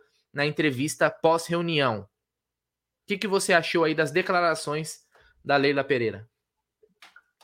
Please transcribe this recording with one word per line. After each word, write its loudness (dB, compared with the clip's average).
na -2
entrevista 0
pós-reunião. 0
O -20
que -4
que -4
você 0
achou 2
aí 2
das 0
declarações -2
da 2
Leila 2
Pereira? -2